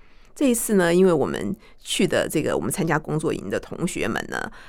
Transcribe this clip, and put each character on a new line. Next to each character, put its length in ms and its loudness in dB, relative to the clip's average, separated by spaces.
这 140 2
一 60 4
次 180 -2
呢， 220 6
因 100 8
为 80 6
我 140 2
们 280 -4
去 280 0
的 200 0
这 140 -2
个， 160 -2
我 60 -2
们 100 -4
参 140 -2
加 120 0
工 200 -4
作 160 -2
营 160 -8
的 100 -2
同 260 -8
学 220 -4
们 220 -4
呢， 200 -6